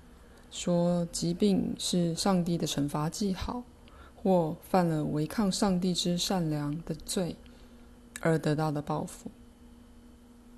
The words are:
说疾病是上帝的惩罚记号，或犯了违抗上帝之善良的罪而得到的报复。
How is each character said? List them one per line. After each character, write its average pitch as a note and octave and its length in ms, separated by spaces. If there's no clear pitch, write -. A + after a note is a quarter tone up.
说 F3 600
疾 E3+ 220
病 F#3+ 460
是 E3+ 360
上 F#3 280
帝 E3+ 140
的 E3 100
惩 C#3+ 220
罚 D3+ 200
记 G3 240
号， B3 300
或 F3 460
犯 F3+ 240
了 D#3 200
违 D3+ 200
抗 G3 260
上 F#3 280
帝 F#3 140
之 F3 240
善 F3 320
良 D3 340
的 E3+ 100
罪 D#3+ 420
而 D#3+ 180
得 D#3 180
到 D#3 160
的 D3 100
报 D#3 220
复。 - 280